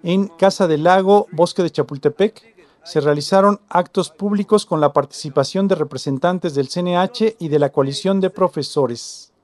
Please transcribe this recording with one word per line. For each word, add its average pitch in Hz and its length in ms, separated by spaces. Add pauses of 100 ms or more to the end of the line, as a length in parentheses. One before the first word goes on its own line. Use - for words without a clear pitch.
En 190 240
Casa 190 400
del 156 160
Lago, 190 480
Bosque 170 320
de 160 80
Chapultepec, 147 840 (280)
se - 180
realizaron 190 680
actos - 440
públicos 202 540
con 160 140
la 147 140
participación 151 760
de 190 80
representantes 151 800
del 135 160
C 175 120
N 175 160
H 214 420
y 165 80
de 147 120
la 139 120
coalición 151 500
de 185 80
profesores. 147 1040 (100)